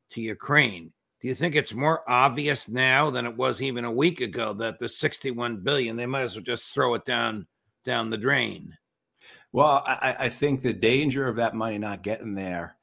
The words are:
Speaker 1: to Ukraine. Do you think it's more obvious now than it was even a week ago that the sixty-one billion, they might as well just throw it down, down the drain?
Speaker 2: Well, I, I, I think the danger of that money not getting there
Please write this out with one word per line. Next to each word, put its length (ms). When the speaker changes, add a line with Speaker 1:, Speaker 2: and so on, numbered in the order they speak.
Speaker 1:
to 100
Ukraine. 720
Do 80
you 40
think 220
it's 180
more 360
obvious 580
now 420
than 160
it 120
was 240
even 240
a 60
week 280
ago 360
that 240
the 100
sixty-one 720
billion, 340
they 120
might 160
as 120
well 80
just 300
throw 220
it 100
down, 420
down 240
the 80
drain? 580
Speaker 2:
Well, 340
I, 80
I, 320
I 40
think 320
the 120
danger 560
of 80
that 180
money 220
not 260
getting 320
there 480